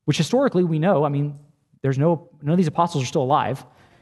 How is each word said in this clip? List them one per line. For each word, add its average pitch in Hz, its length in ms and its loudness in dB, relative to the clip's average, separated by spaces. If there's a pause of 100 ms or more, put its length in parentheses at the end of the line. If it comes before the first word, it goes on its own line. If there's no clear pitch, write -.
which 147 120 0
historically 226 460 2
we 160 160 -2
know, 156 260 2
I 147 40 0
mean, 143 280 -4 (460)
there's 135 160 -2
no, 160 320 0 (120)
none 143 100 -2
of 180 60 2
these 175 100 2
apostles 170 340 0
are 127 40 -4
still 143 180 -2
alive, 135 420 0 (360)